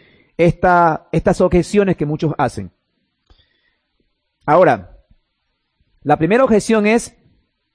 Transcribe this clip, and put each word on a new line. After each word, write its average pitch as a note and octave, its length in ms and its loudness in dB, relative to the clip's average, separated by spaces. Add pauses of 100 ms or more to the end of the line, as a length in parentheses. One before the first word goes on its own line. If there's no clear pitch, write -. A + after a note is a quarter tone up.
(380)
esta, F3 760 0
estas E3+ 260 -2
objeciones F#3 560 0
que D3+ 100 -6
muchos D3+ 320 -4
hacen. A2 340 -6 (1700)
Ahora, D3+ 520 0 (1040)
la C#3+ 160 0
primera G3 260 2
objeción A3 420 0
es, A3+ 300 -2 (600)